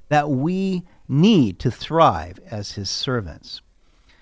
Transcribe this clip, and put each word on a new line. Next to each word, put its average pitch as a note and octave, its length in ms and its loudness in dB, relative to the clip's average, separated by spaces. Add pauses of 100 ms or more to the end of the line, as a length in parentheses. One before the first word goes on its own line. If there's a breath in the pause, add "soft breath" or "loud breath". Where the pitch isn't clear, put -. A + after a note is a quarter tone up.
that D3 200 2
we F3+ 540 -2 (240 soft breath)
need C#3+ 520 4
to C3 120 -2
thrive F#2 760 0
as G#2 280 -12
his G2 180 -8
servants. - 720 -8 (600)